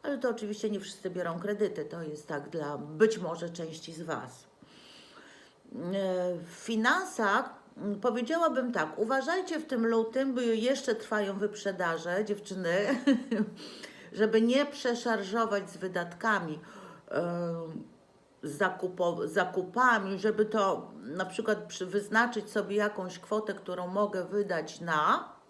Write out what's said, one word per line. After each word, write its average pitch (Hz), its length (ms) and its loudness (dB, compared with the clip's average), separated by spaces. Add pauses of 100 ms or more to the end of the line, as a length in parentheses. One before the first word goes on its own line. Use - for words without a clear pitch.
Ale 285 140 -2
to 247 120 0
oczywiście 214 400 -2
nie 202 100 -2
wszyscy - 300 -8
biorą 170 300 -2
kredyty, 196 460 0
to 165 160 -10
jest 151 260 -10
tak 143 220 -4
dla 147 280 -4
być 156 400 4
może 170 320 -4
części 165 440 -10
z 160 80 -10
was. - 460 -8 (1300)
E, 185 600 0 (100)
w - 60 -16
finansach, 233 1000 2 (240)
mm, 202 220 -4
powiedziałabym 254 720 2
tak, 156 280 0
uważajcie 277 600 0
w 320 60 -6
tym 226 220 2
lutym, 233 480 2
bo 254 60 0
jeszcze 233 540 2
trwają 202 420 -2
wyprzedaże, 185 880 0
dziewczyny, 185 500 -2 (680)
<laughs> - 680 -14
żeby 220 280 6
nie 262 240 6
przeszarżować 220 1040 0
z - 80 -14
wydatkami, 175 800 -2 (500)
em, 170 760 -2 (600)
zakupo-, 175 840 0
zakupami, 196 920 2
żeby 208 260 4
to 202 460 2 (100)
na 165 240 -4
przykład - 420 -2
przy-, - 180 -6
wyznaczyć 208 640 0
sobie 202 260 -2
jakąś 208 440 -2
kwotę, 214 340 -2
którą 180 340 -6
mogę 196 380 0
wydać 180 560 -2
na 170 500 2 (180)